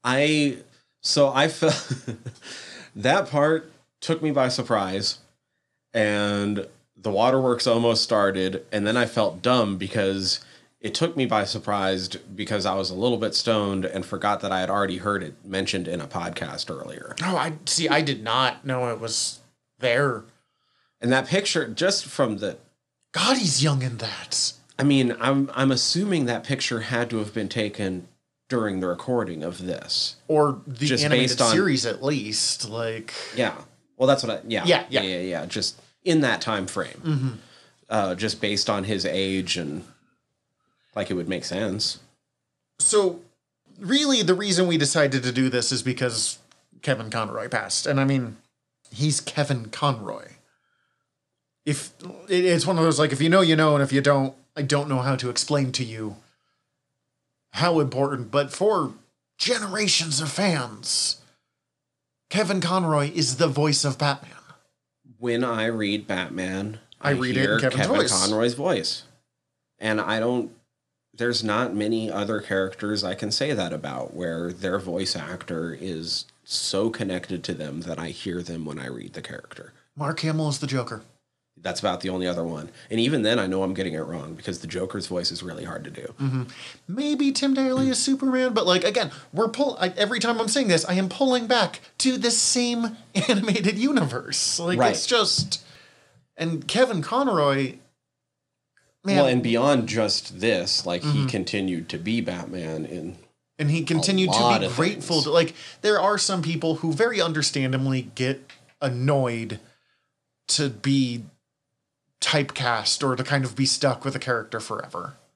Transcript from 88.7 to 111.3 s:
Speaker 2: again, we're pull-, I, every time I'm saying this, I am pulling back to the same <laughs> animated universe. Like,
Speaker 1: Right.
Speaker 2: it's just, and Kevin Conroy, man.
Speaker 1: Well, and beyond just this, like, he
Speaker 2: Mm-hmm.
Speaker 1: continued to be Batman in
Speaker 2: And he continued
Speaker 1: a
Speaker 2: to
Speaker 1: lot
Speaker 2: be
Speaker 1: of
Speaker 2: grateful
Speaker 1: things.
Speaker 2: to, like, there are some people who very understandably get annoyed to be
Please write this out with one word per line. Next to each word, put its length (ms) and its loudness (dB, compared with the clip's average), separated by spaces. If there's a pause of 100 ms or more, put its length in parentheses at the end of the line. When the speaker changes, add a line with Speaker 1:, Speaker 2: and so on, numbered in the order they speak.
Speaker 2:
again, 280 2 (200)
we're 160 2
pull-, 320 0
I, 100 2
every 300 0
time 220 0
I'm 80 0
saying 180 2
this, 160 4
I 120 0
am 120 2
pulling 400 2
back 320 2 (200)
to 180 2
the 140 2
same 720 0
<laughs> 240 -2
animated 480 2
universe. 840 0
Like, 200 0
Speaker 1:
Right. 120 6
Speaker 2:
it's 140 -2
just, 580 0 (720)
and 320 -4
Kevin 340 2
Conroy, 720 2 (1300)
man. 120 2
Speaker 1:
Well, 100 8
and 160 4
beyond 440 4
just 540 -2
this, 440 0
like, 180 -2
he 160 2
Speaker 2:
Mm-hmm. 80 0
Speaker 1:
continued 640 -2
to 80 -8
be 220 -2
Batman 640 -6
in 320 -10 (400)
Speaker 2:
And 140 2
he 140 2
continued 460 2
Speaker 1:
a 20 4
Speaker 2:
to 60 4
Speaker 1:
lot 220 6
Speaker 2:
be 40 0
Speaker 1:
of 100 -4
Speaker 2:
grateful 420 0
Speaker 1:
things. 80 2
Speaker 2:
to, 60 -2
like, 220 4 (280)
there 200 4
are 160 4
some 240 0
people 360 0
who 140 -2
very 300 2
understandably 960 0
get 360 -2 (300)
annoyed 800 0 (880)
to 200 0
be 540 0 (960)